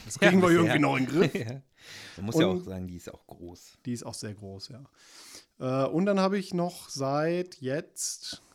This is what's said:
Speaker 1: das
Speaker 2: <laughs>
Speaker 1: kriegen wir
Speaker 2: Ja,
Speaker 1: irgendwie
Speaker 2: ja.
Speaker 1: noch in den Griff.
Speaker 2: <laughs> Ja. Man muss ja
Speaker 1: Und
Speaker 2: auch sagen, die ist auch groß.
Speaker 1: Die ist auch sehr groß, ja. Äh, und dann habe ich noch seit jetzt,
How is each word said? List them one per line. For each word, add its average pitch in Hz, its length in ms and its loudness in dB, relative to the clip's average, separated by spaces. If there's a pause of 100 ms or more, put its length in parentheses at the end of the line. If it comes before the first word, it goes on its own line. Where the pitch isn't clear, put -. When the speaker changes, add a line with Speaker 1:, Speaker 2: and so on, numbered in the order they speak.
Speaker 1:
das - 120 -10
Speaker 2:
<laughs> - 0 -
Speaker 1:
kriegen 190 220 6
wir 180 80 8
Speaker 2:
Ja, 170 60 8
Speaker 1:
irgendwie 165 220 6
Speaker 2:
ja. - 40 4
Speaker 1:
noch 139 160 4
in 131 100 2
den 127 80 -4
Griff. 160 200 4
Speaker 2:
<laughs> 123 160 -6
Ja. 135 100 -10 (560)
Man 90 100 -8
muss 120 120 0
ja 139 80 6
Speaker 1:
Und 92 160 0
Speaker 2:
auch - 20 -12
sagen, 92 240 -8
die 90 80 -12
ist - 160 -16
auch - 160 -20
groß. - 560 -18
Speaker 1:
Die 123 80 -6
ist 117 120 -8
auch 117 100 -10
sehr 104 200 -10
groß, 98 360 -14
ja. - 1120 -8
Äh, 131 60 0
und 175 160 0
dann 202 120 2
habe 190 200 2
ich 190 160 -8
noch 175 340 -4
seit 156 720 -2
jetzt, - 800 -8 (120)